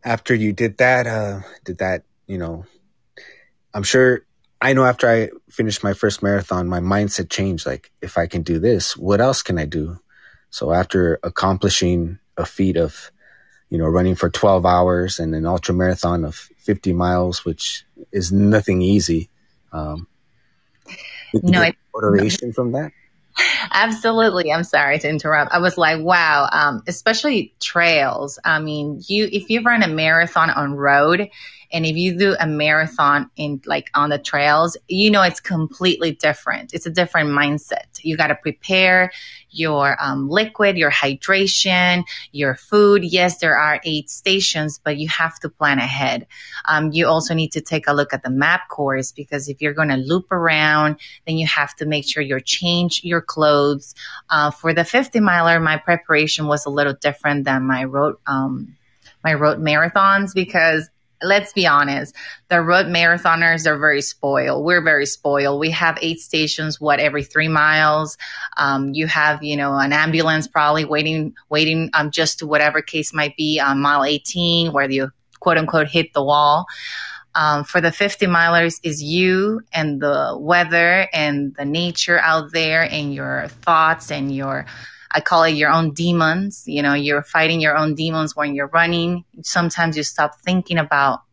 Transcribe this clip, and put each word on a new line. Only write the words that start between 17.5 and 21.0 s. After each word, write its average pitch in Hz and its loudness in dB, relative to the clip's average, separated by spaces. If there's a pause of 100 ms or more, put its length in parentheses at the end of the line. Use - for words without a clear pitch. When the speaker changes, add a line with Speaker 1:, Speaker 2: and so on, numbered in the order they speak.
Speaker 1:
is 90 -4
nothing 101 2
easy, 92 2 (420)
um, 78 -10 (1200)